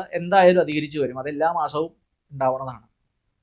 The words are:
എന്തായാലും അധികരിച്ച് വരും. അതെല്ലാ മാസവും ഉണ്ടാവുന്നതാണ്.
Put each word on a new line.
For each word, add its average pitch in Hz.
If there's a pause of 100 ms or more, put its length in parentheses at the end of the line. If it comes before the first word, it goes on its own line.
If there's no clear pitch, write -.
(200)
എന്തായാലും 180
അധികരിച്ച് 151
വരും. 127
അതെല്ലാ 147 (100)
മാസവും 151 (400)
ഉണ്ടാവുന്നതാണ്. 131 (580)